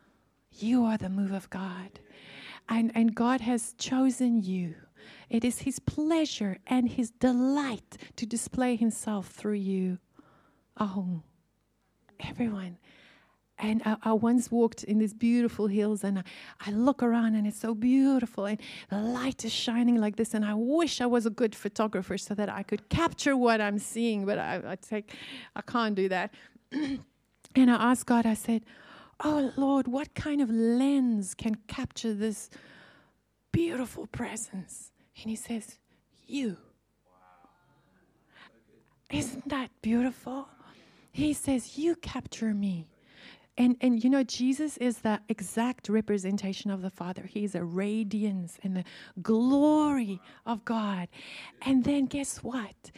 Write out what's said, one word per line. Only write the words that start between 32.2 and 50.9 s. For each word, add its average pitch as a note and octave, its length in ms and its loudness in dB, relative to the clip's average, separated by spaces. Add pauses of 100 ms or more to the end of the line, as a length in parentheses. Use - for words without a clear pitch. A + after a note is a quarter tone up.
beautiful D#4 560 -2
presence?" - 840 -10 (300)
And A3 80 -8
he A3 60 -4
says, - 420 -10 (480)
"You." A#3 320 -4 (2500)
Isn't C#4+ 380 -4
that C4+ 200 -4 (140)
beautiful? B3 640 -2 (640)
He D4+ 220 0
says, - 440 -2
"You D#4+ 180 0
capture - 600 -4
me." F#3+ 320 -2 (680)
And, B3 260 4
and A#3+ 220 4
you B3+ 60 4
know, C#4 140 4
Jesus C4+ 540 -2
is B3 220 0
the G#3+ 300 0
exact A3+ 580 -2
representation G3+ 840 0
of F#3+ 100 -4
the F#3 80 -6
Father. F#3 400 -8
He G#3 140 -4
is G3 100 -4
a F3 100 -4
radiance G3+ 1000 -2
and F#3+ 120 -2
the F3+ 80 -2 (380)
glory C4+ 960 4 (240)
of A3+ 220 -4
God. G3+ 420 -2 (540)